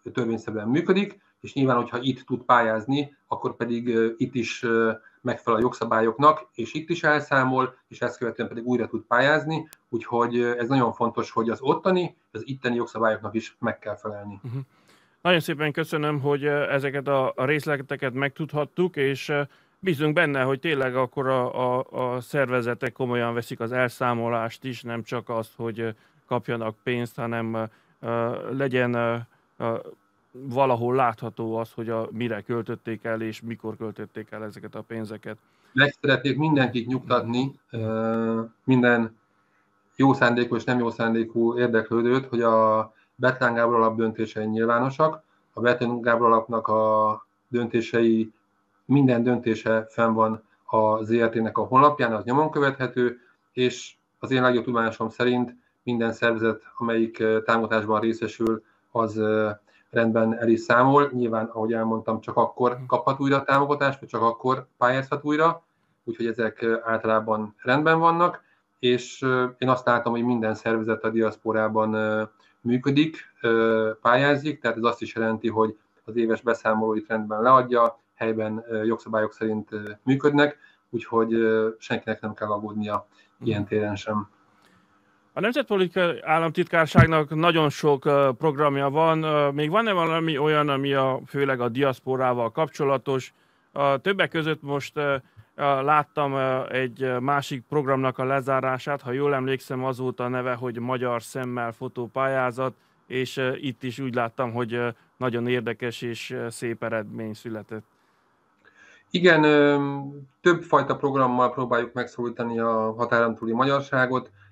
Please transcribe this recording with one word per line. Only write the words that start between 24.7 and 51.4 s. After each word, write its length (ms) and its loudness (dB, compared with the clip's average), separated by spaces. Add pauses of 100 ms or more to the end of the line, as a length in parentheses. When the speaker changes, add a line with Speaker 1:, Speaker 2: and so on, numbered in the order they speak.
Speaker 2:
nem 220 -8
csak 260 -8
azt, 260 -6
hogy, 240 -8
ö, 100 -4 (380)
kapjanak 560 -4
pénzt, 320 -4
hanem, 380 -4
ö, 100 -4 (360)
ö, 320 -2 (260)
legyen, 360 0
ö, 220 0 (420)
ö, 160 -4 (580)
valahol 640 0
látható 600 -2
az, 160 -6
hogy 160 -8
a, 220 -4
mire 300 -4
költötték 600 -6
el, 180 -4
és 200 -8
mikor 360 -10
költötték 540 -12
el 120 -12
ezeket 320 -14
a 60 -12
pénzeket. 560 -12 (360)
Speaker 1:
Meg 280 2
szeretnék 360 0
mindenkit 500 0
nyugtatni, 640 -2 (200)
ö, 720 -2 (220)
minden 540 2 (800)
jó 180 6
szándékú 420 2
és 80 -2
nem 160 0
jó 100 0
szándékú 680 0
érdeklődőt, 680 2
hogy 160 -4
a 520 2 (220)
Betlen 380 0
Gábor 220 2
alap 200 4
döntései 500 -2
nyilvánosak. 800 0 (300)
A 60 -12
Betlen 420 0
Gábor 260 2
alapnak 400 2
a 580 2 (220)
döntései, 840 0 (520)
minden 380 4
döntése 640 0
fenn 240 0
van 300 0 (220)
a 380 2
Z 200 2
R 60 4
T-nek 280 -2